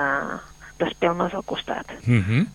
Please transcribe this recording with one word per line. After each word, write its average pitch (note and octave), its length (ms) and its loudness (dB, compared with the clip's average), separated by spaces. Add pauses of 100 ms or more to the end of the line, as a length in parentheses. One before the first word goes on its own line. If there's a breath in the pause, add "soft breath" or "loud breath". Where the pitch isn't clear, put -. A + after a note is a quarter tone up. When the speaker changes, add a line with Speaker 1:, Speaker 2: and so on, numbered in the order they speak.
(800 soft breath)
Speaker 1:
d'espelmes E3+ 540 0
al F#3+ 140 -6
costat. - 480 -6 (100)
Speaker 2:
Mhm. A#2 500 4